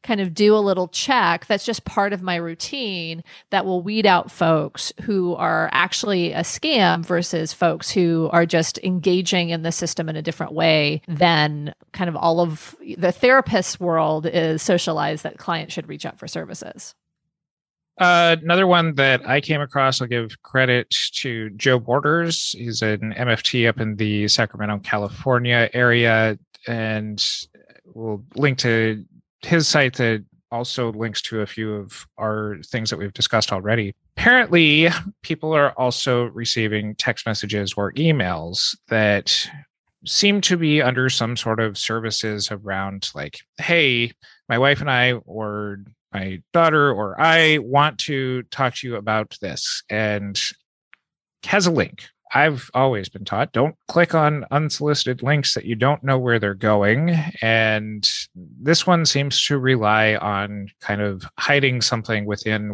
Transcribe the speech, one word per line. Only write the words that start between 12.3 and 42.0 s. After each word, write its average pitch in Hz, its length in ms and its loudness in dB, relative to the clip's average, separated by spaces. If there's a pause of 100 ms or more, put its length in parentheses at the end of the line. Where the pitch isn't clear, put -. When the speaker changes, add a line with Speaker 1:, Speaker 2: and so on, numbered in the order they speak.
Speaker 1:
of 160 340 -4 (220)
the 175 160 0
therapist's 247 680 2
world 160 460 0
is 160 380 0
socialized 156 600 0
that - 140 -10
clients 156 380 -6
should 147 120 -8
reach 151 200 -12
out - 120 -12
for - 80 -16
services"? - 680 -12 (1040)
Speaker 2:
Uh, 170 440 6
another 175 240 4
one 165 300 4
that 135 300 4
I 139 140 2
came 147 220 -2
across, 135 400 0
I'll 123 40 -4
give 117 360 -6
credit 127 520 0 (180)
to 113 440 -6
Joe 127 220 4
Borders. 147 800 0
He's 113 240 -6
an 107 320 -2
M 123 160 -2
F 110 120 0
T 117 240 2
up 117 140 2
in 107 160 -2
the 104 320 0
Sacramento, 104 520 0
California 120 920 0
area, 117 640 4 (280)
and 107 600 -4 (680)
we'll 110 280 -6 (120)
link 135 240 2
to 113 440 0 (380)
his 165 260 0
site 135 280 2
that 113 280 0 (280)
also 120 420 -4
links 107 300 -6
to 110 180 -6
a 104 60 -2
few 110 260 -6
of 101 340 -12 (120)
our 107 480 -4
things 113 240 -4
that 85 80 -4
we've 98 160 -8
discussed - 360 0
already. 104 440 -2 (240)
Apparently, 170 720 6 (320)
people 156 320 -4
are 143 240 4
also 123 460 0
receiving 107 720 -4
text - 280 -4
messages 104 540 -4
or 101 160 -2
emails 92 800 0 (120)
that 104 600 2 (560)
seem 202 380 2
to 180 160 2
be 151 240 2
under 127 260 2
some 120 260 -2
sort 113 260 -2
of 107 180 -2
services 110 720 -4